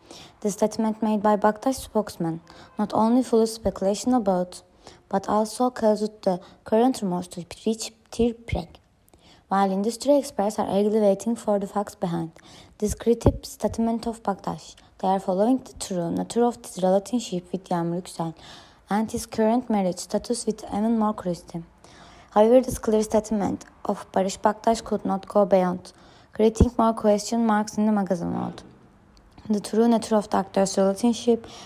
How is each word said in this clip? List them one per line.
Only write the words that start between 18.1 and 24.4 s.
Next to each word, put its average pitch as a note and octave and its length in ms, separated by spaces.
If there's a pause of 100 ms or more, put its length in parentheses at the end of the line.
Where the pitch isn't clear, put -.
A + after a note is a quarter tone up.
and G#3+ 240
his A3+ 140
current A3+ 420
marriage F#3+ 300
status - 480
with G#3+ 260
even A3 260
more G#3+ 140
curiosity. E3+ 500 (680)
However, A3+ 320
this B3 160
clear G#3+ 240
statement G#3 640 (180)
of - 260
Barış F#3+ 280
Baktaş A3+ 440